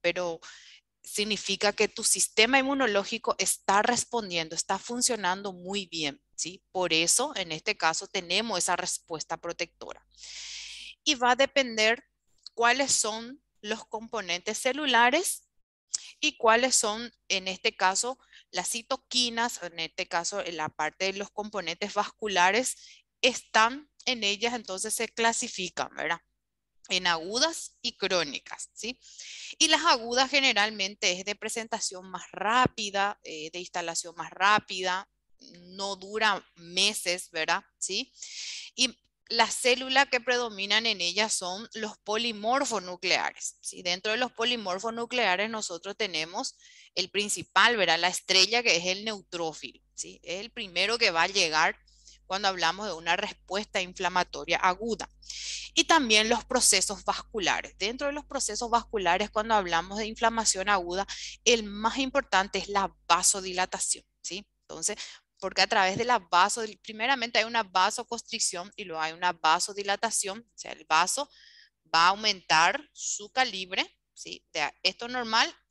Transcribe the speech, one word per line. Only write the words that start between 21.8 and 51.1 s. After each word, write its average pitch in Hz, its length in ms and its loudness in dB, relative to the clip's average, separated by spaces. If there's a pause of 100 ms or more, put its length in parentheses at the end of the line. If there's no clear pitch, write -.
vasculares, 202 800 2 (460)
están 240 680 2 (160)
en 240 200 -2
ellas 208 300 0
entonces 208 400 -6
se 226 140 -4
clasifican, 226 880 -2
¿verdad? 156 240 -4 (680)
En 185 180 0
agudas 202 760 -2
y 240 140 -6
crónicas, 170 760 -4
¿sí? 240 260 -10 (600)
Y 320 100 4
las 311 160 2
agudas 254 460 2
generalmente 208 800 2
es 185 120 -6
de 208 120 -4
presentación 214 760 -6
más 180 220 -10
rápida, 202 920 0
eh, 156 300 -10
de 175 80 -8
instalación 170 560 -6
más 160 140 -10
rápida, 190 800 0 (520)
no 190 360 -6
dura 202 480 0 (120)
meses, 180 720 -2
¿verdad? 165 320 -2 (160)
¿Sí? 214 340 -6 (640)
Y 247 240 0 (300)
las 226 260 2
células 262 560 2
que 247 100 0
predominan 226 640 0
en 208 140 -2
ellas 185 320 0
son 190 420 -4
los 214 240 -6
polimorfos 226 840 -2
nucleares, 175 800 -2
¿sí? - 220 -12
Dentro 180 280 -2
de 226 80 0
los 247 140 -2
polimorfos 226 600 -2
nucleares 226 560 0
nosotros 202 480 -8
tenemos 180 600 -4 (400)
el 180 140 -2
principal, 208 640 2
¿verdad? 170 240 4
La 175 80 2
estrella, 190 560 2
que 214 120 4
es 170 100 -2
el 190 180 -4
neutrófilo, 170 760 -8 (140)
¿sí? 180 300 -12
Es 175 160 -8
el 226 100 -12
primero 202 480 0
que 220 140 4